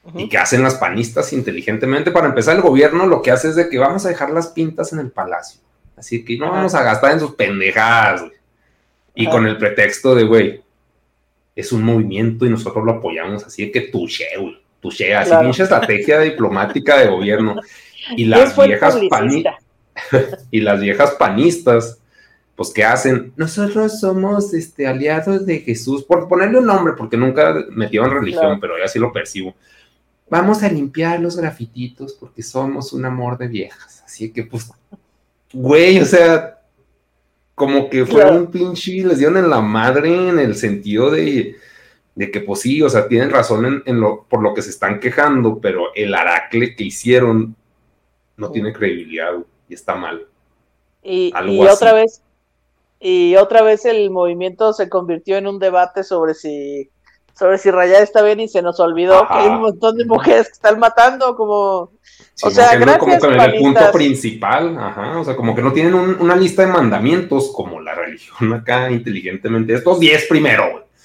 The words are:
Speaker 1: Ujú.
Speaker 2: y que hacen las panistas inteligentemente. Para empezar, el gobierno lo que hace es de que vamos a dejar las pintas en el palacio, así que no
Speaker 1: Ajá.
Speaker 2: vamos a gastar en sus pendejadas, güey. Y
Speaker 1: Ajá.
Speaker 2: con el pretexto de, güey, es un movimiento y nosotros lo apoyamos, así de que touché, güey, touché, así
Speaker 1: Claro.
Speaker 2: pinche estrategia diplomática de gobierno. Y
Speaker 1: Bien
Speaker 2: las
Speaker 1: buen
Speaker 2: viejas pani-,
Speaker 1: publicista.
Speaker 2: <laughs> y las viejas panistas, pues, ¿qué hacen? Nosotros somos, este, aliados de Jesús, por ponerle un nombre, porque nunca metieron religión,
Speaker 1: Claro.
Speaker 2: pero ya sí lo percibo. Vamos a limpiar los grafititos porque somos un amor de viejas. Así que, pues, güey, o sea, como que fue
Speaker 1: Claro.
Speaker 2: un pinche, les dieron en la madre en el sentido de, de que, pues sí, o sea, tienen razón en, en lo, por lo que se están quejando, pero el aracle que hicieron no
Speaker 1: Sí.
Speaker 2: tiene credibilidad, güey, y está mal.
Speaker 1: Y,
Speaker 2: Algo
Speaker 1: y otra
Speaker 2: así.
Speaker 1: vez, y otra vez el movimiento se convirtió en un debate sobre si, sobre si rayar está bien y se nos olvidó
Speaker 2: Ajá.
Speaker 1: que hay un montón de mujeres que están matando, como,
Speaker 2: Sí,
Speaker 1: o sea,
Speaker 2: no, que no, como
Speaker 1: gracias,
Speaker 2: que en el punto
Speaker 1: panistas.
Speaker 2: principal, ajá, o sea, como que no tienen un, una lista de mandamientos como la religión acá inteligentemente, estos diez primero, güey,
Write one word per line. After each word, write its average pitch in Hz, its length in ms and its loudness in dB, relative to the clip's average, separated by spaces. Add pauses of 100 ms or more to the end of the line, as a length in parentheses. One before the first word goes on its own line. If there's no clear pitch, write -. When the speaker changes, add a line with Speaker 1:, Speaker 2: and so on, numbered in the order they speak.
Speaker 1:
Ujú. 165 160 -18
Speaker 2:
y 110 100 -10
que 104 80 -2
hacen 120 240 0
las 131 140 0
panistas 107 580 -4
inteligentemente. 131 800 -4
Para 165 160 0
empezar, 131 280 0
el 196 60 0
gobierno 151 460 4
lo 170 160 2
que 131 80 2
hace 131 160 0
es 156 80 -2
de 170 120 2
que 135 120 -4
vamos 175 260 0
a 185 40 -2
dejar 143 200 -4
las 165 200 -4
pintas 160 440 -6
en 156 60 -8
el 131 100 -10
palacio, 90 500 -10 (380)
así - 260 -10
que 120 140 -8
no 147 80 -6
Speaker 1:
Ajá. 180 120 -4
Speaker 2:
vamos 185 180 -2
a 139 80 2
gastar 117 300 2
en 156 80 0
sus 147 120 -6
pendejadas, 101 880 0
güey. 82 120 -18 (840)
Y 170 100 -2
Speaker 1:
Ajá. 160 100 -2
Speaker 2:
con 113 120 2
el 107 100 -4
pretexto 104 560 0
de, 120 100 4
güey, 110 380 2 (920)
es - 160 -10
un 113 120 0
movimiento 113 640 0
y 120 60 2
nosotros 110 340 -6
lo 113 60 0
apoyamos, 92 520 -8
así - 220 -12
de 104 60 -12
que 120 100 -2
touché, 87 460 -8 (120)
güey, 87 220 -12 (200)
touché, 95 340 -4
así 101 160 2
Speaker 1:
Claro. 165 140 6
Speaker 2:
pinche 127 180 0
estrategia 117 560 0
diplomática 110 800 0
de 120 80 6
gobierno. 104 480 -2 (560)
Y 233 60 -8
Speaker 1:
Bien 113 120 0
Speaker 2:
las 254 260 6
Speaker 1:
buen 269 140 6
Speaker 2:
viejas 285 260 2 (140)
pani-, - 0 -
Speaker 1:
publicista. 143 480 -2 (380)
Speaker 2:
<laughs> - 560 -4
y 107 100 0
las 101 180 0
viejas 120 360 0
panistas, 120 840 0 (560)
pues, 90 180 -8
¿qué 107 120 2
hacen? 127 500 0
Nosotros 208 640 -4
somos, 196 540 -2
este, 160 340 -6
aliados 156 580 -2
de 165 140 -4
Jesús, 131 460 -6
por 175 240 0
ponerle 196 300 2
un 247 80 2
nombre, 175 300 0
porque 113 200 -6
nunca 139 360 2 (180)
metieron 110 400 -2
religión, 139 320 -2
Speaker 1:
Claro. 151 180 0
Speaker 2:
pero 87 180 -8
ya 92 80 -4
sí - 100 -6
lo 110 140 -2
percibo. 92 420 -10 (760)
Vamos 202 340 0
a 202 60 0
limpiar 160 500 -4
los 170 160 -4
grafititos 127 800 -10
porque - 280 -20
somos 135 520 -8
un 131 100 -8
amor 123 340 -6
de 123 120 -10
viejas. - 560 -14
Así 110 260 -16
que, 113 120 -10
pues, 117 280 -14 (800)
güey, 156 480 4
o 156 60 4
sea, 170 540 4 (960)
como 139 340 0
que 131 160 0
fue 147 160 4
Speaker 1:
Claro. 156 160 6
Speaker 2:
un 175 100 0
pinche, 180 560 -6
les 175 160 2
dieron 160 180 2
en 175 120 2
la 127 120 2
madre 139 680 0
en 170 100 2
el 113 160 0
sentido 104 560 -2
de, 156 440 -2 (600)
de 98 160 -8
que, 101 100 -8
pues 101 200 -8
sí, 143 200 -2
o 143 80 2
sea, 107 180 0
tienen 127 240 0
razón 117 340 0
en, 139 200 -4
en 123 140 -2
lo, 107 240 -2
por 113 180 -2
lo 104 120 0
que 104 80 -6
se - 80 -12
están 101 300 -6
quejando, 123 600 0
pero 90 360 -4
el 104 200 -4
aracle 87 600 -2
que 101 100 -8
hicieron 113 680 0 (840)
no 104 100 -12
Speaker 1:
Sí. - 60 -14
Speaker 2:
tiene 107 180 -6
credibilidad, 85 600 -6
güey, 87 120 -10 (220)
y 90 60 -20
está 92 220 -8
mal. 82 300 -12 (800)
Speaker 1:
Y, 185 320 -4
Speaker 2:
Algo 185 180 -4
Speaker 1:
y 196 140 4
otra 202 240 6
Speaker 2:
así. 220 80 8
Speaker 1:
vez, 226 220 0 (800)
y 180 340 2
otra 202 260 6
vez 214 240 4
el 220 260 0
movimiento 180 600 -2
se 202 140 -4
convirtió 175 500 -4
en 196 100 -4
un 196 120 -8
debate 180 440 0
sobre 160 320 -2
si, 143 540 -10 (480)
sobre 190 200 2
si 196 140 2
rayar 185 300 6
está 208 200 4
bien 208 180 2
y 226 80 -6
se 196 140 -2
nos 175 180 -4
olvidó 175 440 4
Speaker 2:
Ajá. - 100 -2
Speaker 1:
que - 100 2
hay 214 60 4
un 226 120 0
montón 226 360 0
de 233 80 -2
mujeres 226 420 2
que - 60 -20
están 214 260 2
matando, 247 560 4
como, 202 560 -2 (420)
Speaker 2:
Sí, - 140 -4
Speaker 1:
o 196 40 2
sea, 240 220 6
Speaker 2:
no, 233 60 4
que 240 60 6
no, 294 140 6
como - 140 2
Speaker 1:
gracias, 311 180 4
Speaker 2:
que 254 60 4
en 226 180 6
el 220 40 0
punto - 200 4
Speaker 1:
panistas. 208 120 6
Speaker 2:
principal, 135 880 -2
ajá, 113 420 -8
o 160 60 -8
sea, 131 100 -6
como 113 200 -2
que 120 60 -2
no 131 120 0
tienen 160 200 2
un, 185 280 0
una 175 160 4
lista 185 280 2
de 190 60 0
mandamientos 135 800 0
como 85 280 -10
la 78 140 -12
religión 87 580 -6
acá 123 380 -2
inteligentemente, 113 800 -4
estos 175 260 2
diez 151 300 2
primero, 113 420 2
güey, - 120 -14 (220)